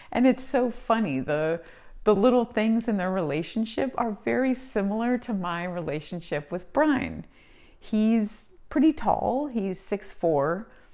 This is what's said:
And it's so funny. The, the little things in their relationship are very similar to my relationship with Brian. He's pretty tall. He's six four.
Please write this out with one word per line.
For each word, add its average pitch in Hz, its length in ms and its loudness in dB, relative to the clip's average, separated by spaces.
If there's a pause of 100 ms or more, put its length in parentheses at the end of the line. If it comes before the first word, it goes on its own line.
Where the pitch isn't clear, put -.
(120)
And 247 140 4
it's 262 180 4
so 247 280 0
funny. 214 480 0
The, 156 420 -2 (440)
the 214 100 6
little 240 300 4
things 226 420 0
in 214 100 0
their 185 140 -2
relationship 190 880 -2
are 220 260 -2
very 247 300 2
similar 226 640 0
to 240 120 -8
my 175 320 -2
relationship 160 880 -6
with 180 220 -8
Brian. 285 540 0 (520)
He's 220 720 0 (200)
pretty 302 240 4
tall. - 520 0
He's 202 340 -4
six - 320 -4
four. 165 600 0 (220)